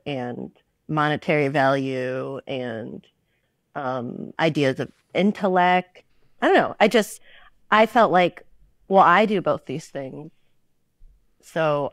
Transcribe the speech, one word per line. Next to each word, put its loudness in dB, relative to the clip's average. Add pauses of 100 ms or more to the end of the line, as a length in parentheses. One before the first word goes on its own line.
and -8 (380)
monetary 0
value -2
and, -10 (720)
um, -8
ideas 0
of -10 (240)
intellect. 0 (400)
I 2
don't 4
know. 0
I 4
just, -2 (500)
I 4
felt 4
like, 0 (440)
well, 6
I 6
do -2
both -4
these -10
things. -14 (1080)
So -2